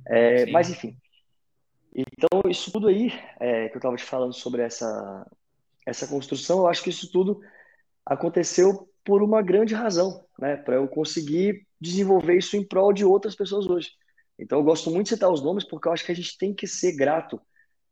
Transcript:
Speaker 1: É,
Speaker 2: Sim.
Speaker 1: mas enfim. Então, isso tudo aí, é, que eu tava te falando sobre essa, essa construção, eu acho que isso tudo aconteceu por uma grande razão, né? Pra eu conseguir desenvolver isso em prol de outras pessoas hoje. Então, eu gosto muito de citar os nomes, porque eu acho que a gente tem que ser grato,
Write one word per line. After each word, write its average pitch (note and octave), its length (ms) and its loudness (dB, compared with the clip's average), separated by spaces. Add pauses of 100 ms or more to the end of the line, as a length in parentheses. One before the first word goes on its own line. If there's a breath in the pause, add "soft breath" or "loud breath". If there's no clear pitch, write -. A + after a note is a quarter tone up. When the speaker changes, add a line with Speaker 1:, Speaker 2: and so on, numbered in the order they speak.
Speaker 1:
É, A#2 360 6
Speaker 2:
Sim. - 60 -2
Speaker 1:
mas E3+ 180 4
enfim. B2 280 -12 (1000)
Então, E3 520 0
isso F3+ 240 -6
tudo A3 160 0
aí, G#3+ 240 2 (260 loud breath)
é, A2+ 300 -2
que - 80 -14
eu B2 40 -14
tava B2+ 140 -2
te A#2+ 80 -10
falando B2+ 300 -4
sobre B2 280 -6
essa, G#2+ 640 -8 (600)
essa C3 200 -8
construção, C#3 540 -4
eu F#3 80 4
acho E3+ 160 0
que F#3 60 -6
isso F3 200 -10
tudo F#3+ 300 0 (680 soft breath)
aconteceu F3 840 0 (140)
por G3+ 200 4
uma G#3+ 180 4
grande G#3 320 2
razão, F#3+ 520 -2 (120)
né? C#3 200 -4
Pra B2+ 180 -2
eu C3+ 120 2
conseguir E3 800 -2 (140)
desenvolver F3+ 580 2
isso F#3+ 200 -2
em G3 100 -4
prol G3 240 4
de G3+ 140 2
outras G3 300 4
pessoas G3 320 -4
hoje. F3 240 -2 (460)
Então, B2+ 220 -2
eu D3 40 4
gosto D#3 280 2
muito F#3+ 140 0
de A#3+ 80 -4
citar F#3+ 180 2
os D#3 100 0
nomes, E3 220 -2
porque - 240 -10
eu E3 60 0
acho E3+ 120 -6
que F3+ 60 -4
a F3 40 -4
gente F3 220 -10
tem G3 160 -2
que F#3+ 140 -8
ser F3+ 300 -2
grato, C#3+ 420 -2 (520)